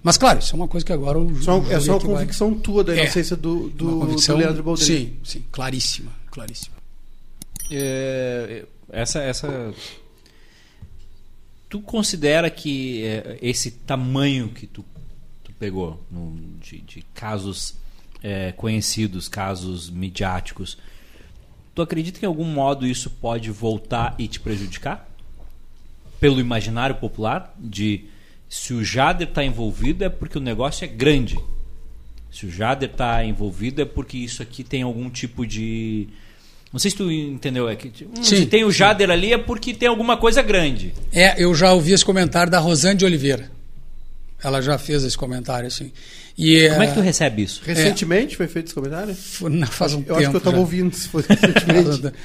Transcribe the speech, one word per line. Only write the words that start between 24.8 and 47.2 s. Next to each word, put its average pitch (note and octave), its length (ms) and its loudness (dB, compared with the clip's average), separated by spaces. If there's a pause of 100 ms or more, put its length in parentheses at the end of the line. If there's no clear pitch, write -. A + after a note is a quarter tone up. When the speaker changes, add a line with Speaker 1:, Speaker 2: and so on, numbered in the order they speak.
Speaker 3:
Pelo C#3 220 6
imaginário A#2+ 560 -2
popular A2+ 640 -4
de G#2 460 -4 (460)
se - 240 -8
o A2 100 -2
Jader D#3+ 440 2
tá D3 160 -2
envolvido, C3+ 600 0
é F#3 60 0
porque - 260 -8
o C#3+ 40 -2
negócio B2+ 440 -4
é D3 40 -10
grande. B2 500 2 (920)
Se - 140 -14
o F2+ 40 -8
Jader A#2 400 -2
tá A#2 340 2
envolvido, G#2+ 560 -2
é C#3+ 40 2
porque B2+ 340 -6
isso A#2+ 240 -8
aqui A#2+ 220 -12
tem B2+ 180 -4
algum B2 260 -4
tipo B2 380 -6
de, A2 640 -4 (640)
não B2+ 80 -6
sei G3 100 2
se - 60 -4
tu F#3 140 -2
entendeu, C3+ 580 -2
é G#2 80 -2
que, C3 120 -14 (160)
hum, A#3 180 -10
Speaker 1:
Sim, G3+ 160 6
Speaker 3:
se D#3 80 6
tem G#3+ 180 6
o G#3 80 6
Speaker 1:
sim. - 60 2
Speaker 3:
Jader G3 320 6
ali, F#3 220 4
é A#3 60 4
porque A#3 340 -4
tem A#3+ 160 0
alguma A#3 280 2
coisa A3+ 260 6
grande. D#3+ 500 2 (200)
Speaker 1:
É, F3+ 300 6
eu F3 120 6
já F#3 180 8
ouvi F3 200 6
esse F#3 120 6
comentário F3 460 4
da F3+ 80 6
Rosane E3+ 400 4
de F#3+ 60 4
Oliveira. C#3 460 2 (920)
Ela C3+ 180 0
já C#3 180 2
fez C#3+ 260 0
esse B2 120 -2
comentário, B2+ 520 -4
assim. B2+ 240 -8 (440)
E, D#3+ 340 8
Speaker 3:
Como D#3 120 6
é A3 60 6
que - 60 0
tu A3 60 4
Speaker 1:
é, - 20 4
Speaker 3:
recebe C#3 400 2